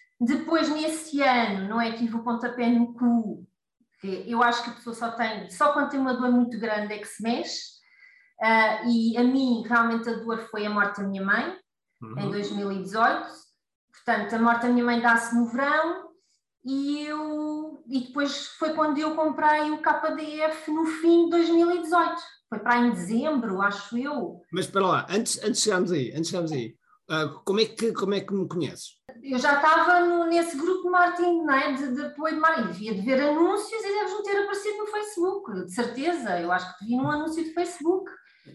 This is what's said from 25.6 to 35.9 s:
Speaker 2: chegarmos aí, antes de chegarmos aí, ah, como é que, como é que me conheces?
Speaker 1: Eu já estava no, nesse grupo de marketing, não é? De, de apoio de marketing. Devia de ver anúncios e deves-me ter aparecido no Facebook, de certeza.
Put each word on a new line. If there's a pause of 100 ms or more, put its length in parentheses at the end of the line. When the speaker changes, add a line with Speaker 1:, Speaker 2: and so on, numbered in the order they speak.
Speaker 2:
chegarmos
aí,
antes
de
chegarmos
aí, (320)
ah, (160)
como
é
que,
como
é
que
me
conheces? (240)
Speaker 1:
Eu
já
estava
no,
nesse
grupo
de
marketing,
não
é?
De,
de
apoio
de
marketing.
Devia
de
ver
anúncios
e
deves-me
ter
aparecido
no
Facebook,
de
certeza.